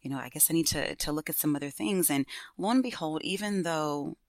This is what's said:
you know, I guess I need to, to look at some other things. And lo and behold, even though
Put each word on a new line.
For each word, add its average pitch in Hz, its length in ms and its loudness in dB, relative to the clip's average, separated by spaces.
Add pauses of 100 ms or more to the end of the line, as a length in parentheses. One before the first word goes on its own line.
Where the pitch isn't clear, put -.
you 131 80 -6
know, 135 80 -4
I 123 100 -8
guess - 220 4
I 165 40 0
need 160 140 4
to, - 260 0
to - 180 -4
look 151 160 -4
at 165 80 -4
some 151 200 2
other 143 140 -4
things. 185 400 2
And 139 160 2 (300)
lo 185 140 0
and 254 120 6
behold, 160 420 -2
even 196 400 -2
though 151 520 -2 (120)